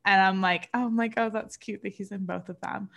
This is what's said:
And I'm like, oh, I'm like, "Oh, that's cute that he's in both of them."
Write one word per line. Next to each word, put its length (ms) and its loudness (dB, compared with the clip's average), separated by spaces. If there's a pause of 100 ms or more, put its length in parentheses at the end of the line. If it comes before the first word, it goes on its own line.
And 160 6
I'm 180 4
like, 340 0
oh, 120 0
I'm 100 0
like, 220 0
"Oh, 120 2
that's 280 -6
cute 260 -10
that 60 -6
he's 240 -10
in 120 -6
both 220 -6
of 140 -12
them." 360 -8